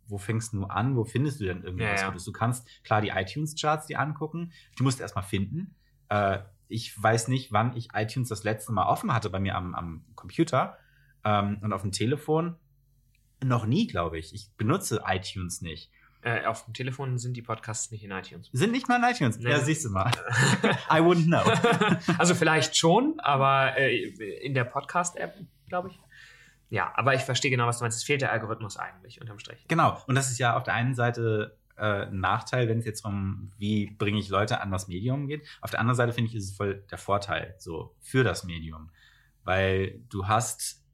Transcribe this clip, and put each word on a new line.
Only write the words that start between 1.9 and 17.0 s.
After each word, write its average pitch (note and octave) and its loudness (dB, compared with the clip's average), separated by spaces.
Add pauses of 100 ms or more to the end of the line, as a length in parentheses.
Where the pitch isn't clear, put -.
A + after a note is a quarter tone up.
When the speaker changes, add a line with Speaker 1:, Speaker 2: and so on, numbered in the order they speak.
Speaker 2:
Ja, G2 2
ja. F#2+ -2
Speaker 1:
Gutes? F2+ -10
Du G#2 -8
kannst A#2+ -2 (160)
klar G#2+ 2
die G#2 -2
iTunes-Charts D3+ -2
dir - -6
angucken, D#3 -4 (280)
die B2+ 2
musst C3 2
du E2+ -8
erstmal F#2+ -6
finden. G2+ -4 (340)
Äh, G2 2 (340)
ich - -8
weiß A2+ 4
nicht, B2+ -2
wann A#2 2
ich A#2+ -10
iTunes A2 -2
das G#2 -6
letzte G#2+ -4
Mal F#2+ 2
offen D#3 0
hatte G#2+ 0
bei F#2+ -2
mir F2+ 0
am, F2+ -4
am E2 -10 (100)
Computer, - 0 (460)
ähm, G2+ 2
und G#2 -2
auf G2 -4
dem G2 -4
Telefon. D3+ 0 (880)
Noch B2 2
nie, E3 2
glaub E2+ -4
ich. D#2+ -10
Ich - -16
benutze B2 0
iTunes F#2+ -4
nicht. D#2+ -12 (300)
Speaker 2:
Äh, A2+ -2
auf - -2
dem A2+ -16
Telefon B2+ -6